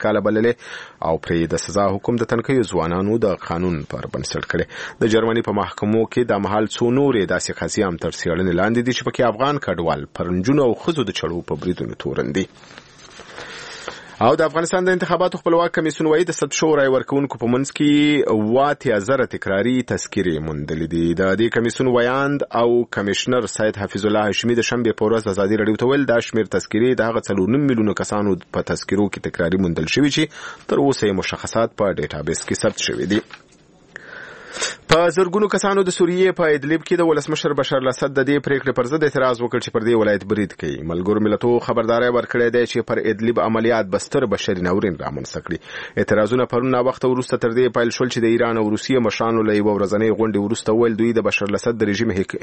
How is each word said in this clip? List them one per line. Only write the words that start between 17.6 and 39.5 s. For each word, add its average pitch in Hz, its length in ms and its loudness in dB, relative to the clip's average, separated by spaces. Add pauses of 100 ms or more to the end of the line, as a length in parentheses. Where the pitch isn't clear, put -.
کې 147 540 4
اووه 113 380 2
اتیا 123 380 0
زره 131 260 2
تکراري 101 400 0 (160)
تذکرې 87 560 -2
موندلې 78 480 -4
دي. 82 100 2 (160)
د 95 200 2
دې 117 160 2
کمیسیون 120 360 0
ویاند 135 540 0 (160)
او 120 80 4 (260)
کمشنر 104 600 -2
سید 107 280 0
حفیظ 98 240 -2
الله 107 240 2
هاشمي 117 240 0
د 113 140 0
شنبې 120 280 0
په 107 120 2
ورځ 107 240 0
ازادي 101 280 2
راډیو 107 220 0
ته 127 80 4
وویل، 139 200 2
دا 117 80 4 (100)
شمیر 107 260 -2
تذکرې 117 400 0
د 113 160 0
هغه 113 160 -2
څلور 101 280 2
نیم 143 140 2
میلیونو 107 320 0
کسانو 101 360 -2 (140)
په - 200 -4
تذکرو 95 400 0
کې - 160 -6
تکراري 90 380 2
موندل 80 300 0
شوي 143 200 4
چې - 520 -6
تر 139 180 4
اوسه 135 220 2
یې 95 160 0
مشخصات - 580 -2
په 92 160 0
ډیټابیس 76 500 -4
کې 98 140 0
ثبت - 260 -2
شوي 90 280 -2
دي. 110 40 2 (1700)
په 170 240 6
زرګونو 190 380 2
کسانو 196 320 2
د 180 80 -2
سوریې 180 440 2
په 156 200 2
ادلیب 151 280 -2
کې 175 160 0
د 165 80 2
ولسمشر 151 500 0
بشار 139 260 0
الاسد 131 340 0
د 135 100 4
دې 143 180 2
پریکړې 135 300 0
پر 123 140 2
ضد 151 160 0
اعتراض 127 340 2
وکړ 120 240 -2